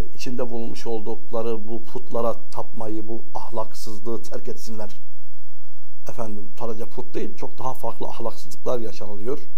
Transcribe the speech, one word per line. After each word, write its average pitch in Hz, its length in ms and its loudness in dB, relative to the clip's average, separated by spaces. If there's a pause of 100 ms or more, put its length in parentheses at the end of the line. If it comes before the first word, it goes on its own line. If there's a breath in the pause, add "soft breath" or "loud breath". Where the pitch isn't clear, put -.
(160)
içinde 127 340 0
bulunmuş 117 380 0
oldukları 113 800 0
bu 113 180 0
putlara 117 500 0 (160)
tapmayı, 110 560 0
bu 113 260 0
ahlaksızlığı 113 880 0
terk 113 240 0
etsinler. 110 540 0 (1080 soft breath)
Efendim, 104 500 0
sadece 113 260 0
put - 280 0
değil, 107 240 0
çok - 200 0
daha 127 160 0
farklı 110 340 0
ahlaksızlıklar 117 720 0
yaşanılıyor. 107 600 0 (180)